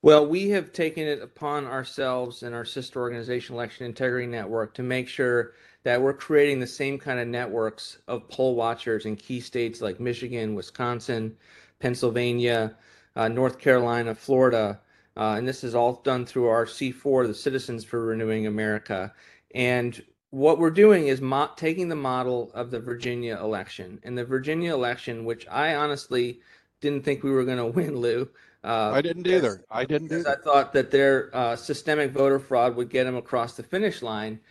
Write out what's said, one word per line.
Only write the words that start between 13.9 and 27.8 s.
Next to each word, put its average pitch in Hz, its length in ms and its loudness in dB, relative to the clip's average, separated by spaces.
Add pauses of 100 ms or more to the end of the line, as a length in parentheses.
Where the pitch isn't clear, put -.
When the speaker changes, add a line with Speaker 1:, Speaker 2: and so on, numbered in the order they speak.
Speaker 1:
Florida. 120 680 2 (360)
Uh, 107 220 0
and 123 80 -4
this 131 160 -6
is 120 140 -4
all 120 260 2
done 127 240 0
through 123 220 0
our 113 180 4
C 131 240 -6
four, 131 360 2
the 107 80 -4
Citizens 127 500 -4
for 117 200 -4
Renewing 110 440 -2
America. 107 640 -4 (420)
And 123 480 -2 (280)
what 143 280 4
we're 165 120 4
doing 185 360 8
is 135 140 0
mo-, 135 340 0
taking 165 340 -2
the 165 60 -4
model 127 580 -2
of 123 200 -8
the 120 80 -6
Virginia 120 560 -6
election. 98 680 -8
And 123 160 -8
the 123 60 -4
Virginia 151 500 -2
election, 123 500 -4
which 113 240 -6
I 151 280 0
honestly 135 640 -2 (400)
didn't 143 240 -2
think 139 180 -2
we 139 80 -2
were 131 140 2
gonna 123 220 -2
<laughs> 120 120 0
win, 156 180 -2